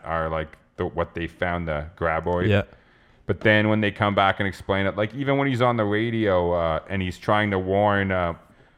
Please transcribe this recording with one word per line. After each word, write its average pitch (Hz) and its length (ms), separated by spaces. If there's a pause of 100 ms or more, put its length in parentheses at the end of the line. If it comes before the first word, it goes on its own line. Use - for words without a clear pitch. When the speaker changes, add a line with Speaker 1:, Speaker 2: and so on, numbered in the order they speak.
Speaker 1:
are, 80 260
like, 80 280 (200)
the, 90 80
what 82 280
they 82 140
found, 87 400
the 76 180 (120)
graboid. 87 520
Speaker 2:
Yeah. 101 140 (600)
Speaker 1:
But 95 160
then 107 280
when 107 120
they 104 100
come 101 240
back 98 240
and 101 80
explain 98 380
it, 92 120
like, 107 180
even 139 220
when 139 100
he's 123 140
on 123 160
the 107 80
radio, 104 680
uh, 82 260 (100)
and 95 120
he's 92 160
trying 107 340
to 98 80
warn, 98 520
uh, 87 220 (440)